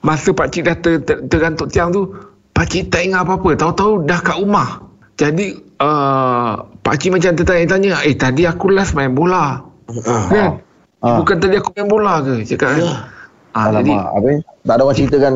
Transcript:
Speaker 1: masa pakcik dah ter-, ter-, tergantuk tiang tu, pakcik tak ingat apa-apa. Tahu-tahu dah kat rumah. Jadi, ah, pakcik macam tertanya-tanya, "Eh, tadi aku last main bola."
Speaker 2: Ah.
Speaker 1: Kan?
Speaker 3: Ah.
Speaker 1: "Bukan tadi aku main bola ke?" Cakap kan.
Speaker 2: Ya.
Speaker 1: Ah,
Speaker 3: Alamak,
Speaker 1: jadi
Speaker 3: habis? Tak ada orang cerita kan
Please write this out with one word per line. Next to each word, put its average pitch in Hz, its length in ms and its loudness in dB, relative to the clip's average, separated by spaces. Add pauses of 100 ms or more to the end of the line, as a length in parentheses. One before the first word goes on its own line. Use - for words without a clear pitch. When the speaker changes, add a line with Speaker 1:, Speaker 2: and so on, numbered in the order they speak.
Speaker 1:
masa 156 300 0
pakcik 160 340 -2
dah 170 100 2
ter-, 165 260 0
ter-, 147 240 -2
tergantuk 160 440 -2
tiang 170 200 0
tu, 190 220 -2 (400)
pakcik 175 380 -2
tak 170 160 0
ingat 190 180 0
apa-apa. 160 340 2
Tahu-tahu 180 460 0
dah 170 160 0
kat 165 180 -2
rumah. 180 460 -2 (320)
Jadi, 160 400 0 (240)
ah, 135 880 0 (140)
pakcik 170 340 -2
macam 185 180 2
tertanya-tanya, 175 720 2
"Eh, 143 100 2
tadi 131 300 0
aku 180 260 0
last 190 240 2
main 139 180 0
bola." 151 520 0 (380)
Speaker 2:
Ah. 117 260 -2
Speaker 1:
Kan? 190 240 2 (480)
Speaker 3:
Ah. 120 180 2
Speaker 1:
"Bukan 165 220 2
tadi 185 160 2
aku 196 180 -2
main 208 140 -4
bola 202 340 2
ke?" 131 240 -2
Cakap 131 300 -2
kan. 160 60 0
Speaker 2:
Ya. 170 120 0 (600)
Speaker 1:
Ah, 110 180 0
Speaker 3:
Alamak, 107 80 0
Speaker 1:
jadi 107 140 0 (180)
Speaker 3:
habis? 123 260 0 (240)
Tak - 140 0
ada 127 80 4
orang 135 160 2
cerita 139 200 2
kan 135 180 2